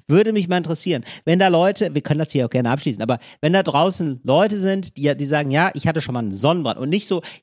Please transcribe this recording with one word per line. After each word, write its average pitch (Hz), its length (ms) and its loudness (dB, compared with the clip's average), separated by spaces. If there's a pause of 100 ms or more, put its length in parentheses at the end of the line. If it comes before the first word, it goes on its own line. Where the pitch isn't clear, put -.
Würde 208 260 4
mich 196 140 0
mal 180 100 0
interessieren. 160 460 -4 (220)
Wenn 170 140 4
da 190 100 6
Leute, 175 440 2
wir 143 80 0
können 151 180 -2
das 151 120 -4
hier 127 140 0
auch - 40 -4
gerne 123 220 0
abschließen, 120 320 -2
aber 117 160 -2 (220)
wenn 156 120 2
da 190 100 4
draußen 156 600 0
Leute 190 340 2
sind, 190 400 -4
die, 143 180 0
die 143 100 -4
sagen, 147 260 -2
„Ja, 165 220 2
ich 156 140 -4
hatte 160 140 0
schon 131 120 -6
mal 123 60 -4
einen 104 140 -4
Sonnenbrand“, 135 460 0
und 131 100 -4
nicht 202 180 -2
so, 175 140 -2 (220)